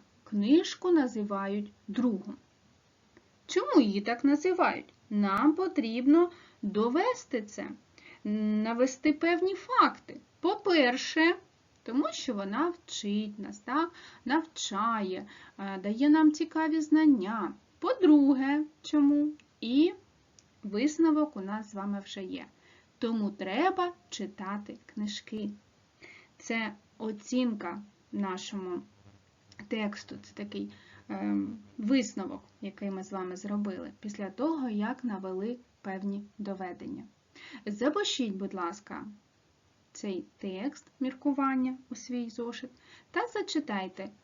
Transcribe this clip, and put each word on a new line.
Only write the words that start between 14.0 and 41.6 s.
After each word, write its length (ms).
Навчає, 1040
е, 200
дає 300
нам 240
цікаві 480
знання. 720
По-друге, 840
чому? 500
І 320
висновок 760
у 40
нас 300
з 40
вами 300
вже 200
є. 220
Тому 320
треба 600
читати 800
книжки. 640
Це 360
оцінка 840
нашому 680
тексту, 540
це 120
такий, 380
ем, 500
висновок, 680
який 300
ми 140
з 80
вами 240
зробили 640
після 300
того, 380
як 360
навели 540
певні 420
доведення. 680
Запишіть, 680
будь 200
ласка, 520
цей 320
текст 640
міркування 760